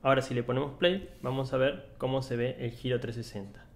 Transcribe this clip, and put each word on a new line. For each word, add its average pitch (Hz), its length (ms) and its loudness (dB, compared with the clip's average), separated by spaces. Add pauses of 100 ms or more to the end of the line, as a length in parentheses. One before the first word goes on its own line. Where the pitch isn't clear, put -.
Ahora 135 180 6
si 127 140 -4
le 120 80 2
ponemos 131 300 0
play, 180 360 2 (140)
vamos 131 300 -2
a 135 40 0
ver 135 400 2
cómo 131 260 0
se 127 140 -4
ve 120 220 0
el 123 140 -2
giro 123 260 -2
trescientos 117 280 -4
sesenta. 101 380 -10 (120)